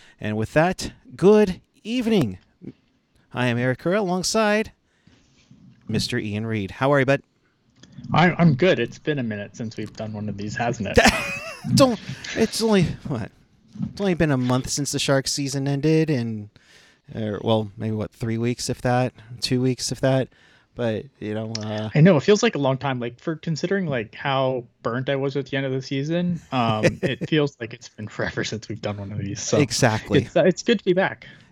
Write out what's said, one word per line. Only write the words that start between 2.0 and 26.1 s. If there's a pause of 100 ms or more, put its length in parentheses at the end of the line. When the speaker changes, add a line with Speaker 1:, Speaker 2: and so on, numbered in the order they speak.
Speaker 1:
I
am
Eric
Curra
alongside (1160)
Mister
Ian
Reed.
How
are
you,
bud? (920)
Speaker 2:
I,
I'm
good.
It's
been
a
minute
since
we've
done
one
of
these,
hasn't
it? (400)
Speaker 1:
<laughs>
Don't. (380)
It's
only, (240)
what? (580)
It's
only
been
a
month
since
the
Sharks
season
ended,
and, (640)
uh,
well,
maybe,
what,
three
weeks,
if
that, (280)
two
weeks,
if
that. (480)
But, (120)
you
know,
uh,
Speaker 2:
I
know,
it
feels
like
a
long
time,
like,
for
considering,
like,
how (220)
burnt
I
was
at
the
end
of
the
season, (120)